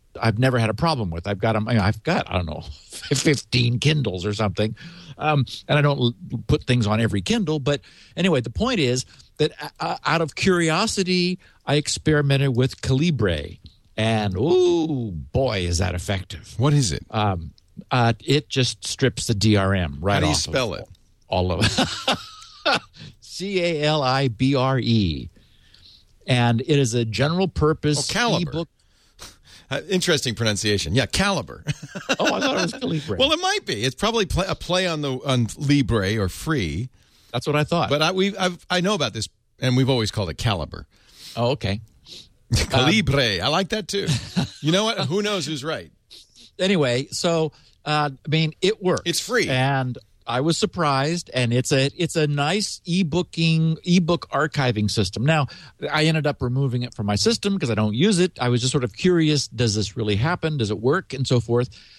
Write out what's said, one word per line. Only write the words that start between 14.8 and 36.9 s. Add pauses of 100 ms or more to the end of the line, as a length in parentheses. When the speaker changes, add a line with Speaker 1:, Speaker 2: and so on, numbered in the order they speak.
Speaker 1:
boy,
is
that
effective.
Speaker 2:
What
is
it?
Speaker 1:
Um, (380)
uh, (100)
it
just
strips
the
D
R
M
right
Speaker 2:
How
do
you
Speaker 1:
off
Speaker 2:
spell
Speaker 1:
of
Speaker 2:
it? (400)
Speaker 1:
all
of
it. (260)
<laughs>
C
A
L
I
B
R
E. (960)
And
it
is
a
general
purpose
Speaker 2:
Oh,
Caliber.
Speaker 1:
ebook. (1040)
Speaker 2:
Uh,
interesting
pronunciation.
Yeah,
Caliber.
<laughs> (440)
Speaker 1:
Oh,
I
thought
it
was
Calibre.
Speaker 2:
Well,
it
might
be.
It's
probably
pla-,
a
play
on
the, (120)
on (100)
Libre
or
free. (420)